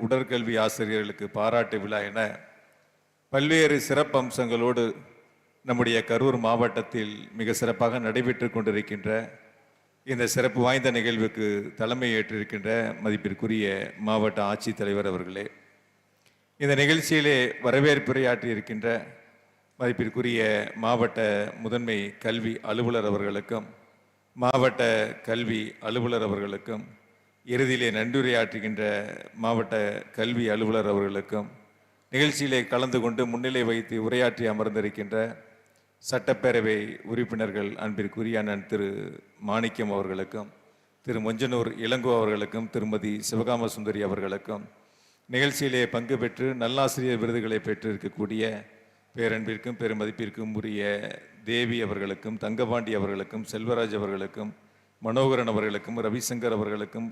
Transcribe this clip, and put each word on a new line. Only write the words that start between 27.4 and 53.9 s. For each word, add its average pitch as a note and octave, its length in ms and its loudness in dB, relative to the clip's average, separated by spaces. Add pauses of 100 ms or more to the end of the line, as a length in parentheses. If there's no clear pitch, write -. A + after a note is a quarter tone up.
இறுதியிலே B2 460 2
நன்றியுரையாற்றுகின்ற A2+ 880 0 (540)
மாவட்ட A2+ 400 0 (360)
கல்வி A#2 360 0
அலுவலர் G#2+ 440 2
அவர்களுக்கும், G2+ 560 -2 (640)
நிகழ்ச்சியிலே C#3 540 2
கலந்து B2+ 360 0
கொண்டு A#2 240 0
முன்னிலை B2 380 -2
வகித்து A#2 380 0
உரையாற்றி A#2+ 460 2
அமர்ந்திருக்கின்ற G#2+ 760 -2 (800)
சட்டப்பேரவை A#2+ 720 2 (260)
உறுப்பினர்கள் G#2+ 720 -2
அன்பிற்குரிய G#2+ 640 -2
அண்ணன் G2+ 260 -4
திரு G2+ 220 0 (520)
மாணிக்கம் G#2+ 540 -2
அவர்களுக்கும், F#2+ 560 -4 (540)
திரு A2+ 160 -2
மொஞ்சனூர் A2+ 560 0
இளங்கோ A#2+ 380 0
அவர்களுக்கும், G#2+ 540 0
திருமதி G#2+ 520 -2
சிவகாம A#2 480 0
சுந்தரி G#2 340 -4
அவர்களுக்கும், G2+ 640 -4 (600)
நிகழ்ச்சியிலே C3 600 2
பங்கு A#2+ 280 -2
பெற்று B2 380 -2
நல்லாசிரியர் B2+ 680 0
விருதுகளை A2+ 360 -2
பெற்றிருக்கக்கூடிய G#2+ 840 -4 (720)
பேரன்பிற்கும் A2 640 -4
பெருமதிப்பிற்கும் A2 760 -4
உரிய G#2+ 260 -4 (600)
தேவி A#2 380 0
அவர்களுக்கும், G2+ 560 -4
தங்கபாண்டி A2+ 580 -2
அவர்களுக்கும், G2 480 -4
செல்வராஜ் A2+ 540 -2